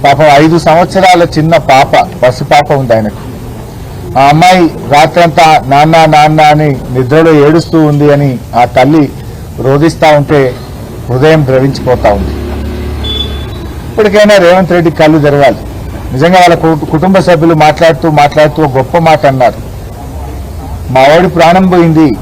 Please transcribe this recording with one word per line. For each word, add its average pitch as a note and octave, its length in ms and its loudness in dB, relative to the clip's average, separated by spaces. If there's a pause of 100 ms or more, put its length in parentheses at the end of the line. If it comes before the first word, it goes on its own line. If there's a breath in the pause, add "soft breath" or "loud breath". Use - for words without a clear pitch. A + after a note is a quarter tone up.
పాపం C#3 280 2
ఐదు D#3+ 260 4
సంవత్సరాల F3 680 2 (120)
చిన్న D#3+ 180 0
పాప, C3+ 400 2 (260)
పసిపాప D3 500 0
ఉంది C3+ 220 0
ఆయనకు. G#2+ 320 -4 (920)
ఆ C#3 100 4
అమ్మాయి F3 420 2 (200)
రాత్రంతా D#3+ 760 2
"నాన్న, D#3 380 2
నాన్న" D3+ 360 2
అని D3+ 360 2 (140)
నిద్రలో D3 580 2
ఏడుస్తూ D#3+ 380 0
ఉంది D3 260 2
అని C#3 260 0 (180)
ఆ A#2+ 80 2
తల్లి C3+ 480 0 (480 loud breath)
రోదిస్తా D3 560 2
ఉంటే C#3 380 0 (560)
హృదయం D3 360 0
ద్రవించిపోతా B2+ 680 0
ఉంది. F#2+ 180 -4 (1600)
ఇప్పటికైనా G#3 460 2
రేవంత్ F3+ 340 2
రెడ్డి E3+ 200 0
కళ్ళు D#3 280 2
తెరవాలి. C#3+ 380 2 (560)
నిజంగా E3+ 280 2
వాళ్ళ F3 140 4
కు-, D#3+ 360 -2
కుటుంబ F#3 280 0
సభ్యులు E3 360 2
మాట్లాడుతూ, D#3 560 2
మాట్లాడుతూ D3+ 520 0
ఒక C3+ 140 0
గొప్ప C3+ 220 -2
మాట D#3+ 280 2
అన్నారు, C3 280 2 (1400)
"మా C3 80 0
వాడి D#3+ 280 4
ప్రాణం E3+ 400 2
పోయింది D#3+ 540 2